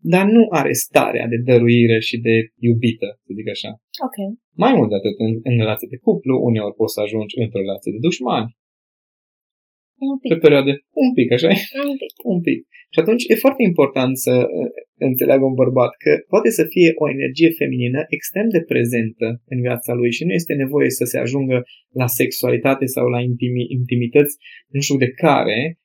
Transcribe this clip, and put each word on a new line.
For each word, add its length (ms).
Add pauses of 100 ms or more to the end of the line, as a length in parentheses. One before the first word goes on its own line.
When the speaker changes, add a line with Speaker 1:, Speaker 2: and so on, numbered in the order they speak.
(140)
Speaker 1:
dar 100 (120)
nu 60 (180)
are 120
starea 600
de 60 (100)
dăruire 500 (100)
și 80 (100)
de 80 (340)
iubită, 400 (160)
să 140
zic 180
așa. 140 (360)
Speaker 2:
Ok. 100 (460)
Speaker 1:
Mai 160
mult 100
de 120
atât, 160 (100)
în, 60 (180)
în 120
relație 280
de 160
cuplu, 280 (140)
uneori 320
poți 140
să 60
ajungi 440
într-o 200
relație 280
de 140
dușmani. 440 (1600)
Speaker 2:
Un 80
pic. 140
Speaker 1:
Pe 120
perioade, 280 (320)
un 140
pic, 180
așa 200
e? 20 (320)
Speaker 2:
Un 120
pic. 100 (220)
Speaker 1:
Un 140
pic. 100 (360)
Și 80
atunci 300
e 120
foarte 260
important 420 (140)
să, 80
uh, 360 (400)
înțeleagă 340
un 180
bărbat 300 (120)
că 60 (220)
poate 260
să 60 (100)
fie 160 (120)
o 40 (100)
energie 340 (100)
feminină 400 (160)
extrem 320
de 120 (120)
prezentă 540 (260)
în 80
viața 320
lui 240
și 80
nu 80
este 220
nevoie 360
să 140
se 140
ajungă 380 (440)
la 60
sexualitate 800
sau 280
la 60
intimi-, 460 (120)
intimități, 560 (400)
nu 60
știu 160
de 140
care 760